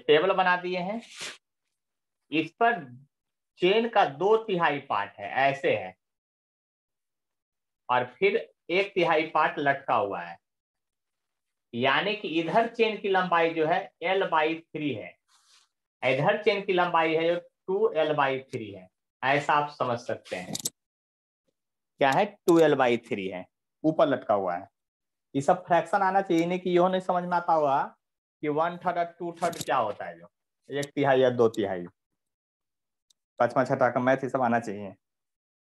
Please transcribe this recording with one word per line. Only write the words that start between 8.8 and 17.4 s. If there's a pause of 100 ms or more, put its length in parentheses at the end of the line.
तिहाई
पार्ट
लटका
हुआ
है, (1400)
यानी
कि (120)
इधर
चेन
की
लंबाई
जो
है (260)
L
by (100)
थ्री
है, (880)
इधर
चेन
की
लंबाई
है
जो (280)